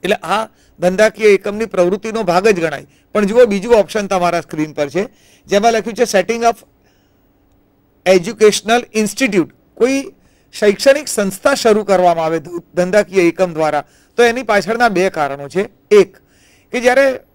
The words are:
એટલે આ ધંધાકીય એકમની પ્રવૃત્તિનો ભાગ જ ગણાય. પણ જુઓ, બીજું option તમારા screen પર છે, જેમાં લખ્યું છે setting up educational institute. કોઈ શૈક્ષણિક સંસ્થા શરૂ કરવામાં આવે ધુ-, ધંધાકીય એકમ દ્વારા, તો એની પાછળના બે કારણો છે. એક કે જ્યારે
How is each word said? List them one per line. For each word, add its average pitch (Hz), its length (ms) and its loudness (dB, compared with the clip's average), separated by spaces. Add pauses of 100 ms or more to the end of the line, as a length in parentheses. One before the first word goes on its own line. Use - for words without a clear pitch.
એટલે 190 120 0
આ 202 300 -6 (340)
ધંધાકીય 208 480 0
એકમની 208 380 0
પ્રવૃત્તિનો 208 580 -2
ભાગ 180 240 0
જ 202 120 2
ગણાય. 151 280 -6 (260)
પણ 208 120 0
જુઓ, 233 200 4
બીજું 208 300 0
option 202 320 0
તમારા 175 340 -2
screen 156 320 -8
પર 147 160 -4
છે, 190 180 -4 (400)
જેમાં 202 240 2
લખ્યું 226 220 -4
છે 214 260 0
setting 233 260 -4
up 233 100 2 (1600)
educational 214 840 0
institute. 208 480 0 (280)
કોઈ 269 380 -2 (380)
શૈક્ષણિક 269 560 2
સંસ્થા 202 460 -2
શરૂ 214 300 0
કરવામાં 180 420 2
આવે 165 140 -2
ધુ-, 170 240 -14 (100)
ધંધાકીય 185 500 0
એકમ 170 300 0
દ્વારા, 151 320 -4 (320)
તો 233 60 4
એની 240 200 0
પાછળના 220 460 0
બે 190 200 0
કારણો 143 380 -6
છે. 190 220 -6 (220)
એક 208 260 4 (540)
કે 247 80 -6
જ્યારે 254 400 2 (160)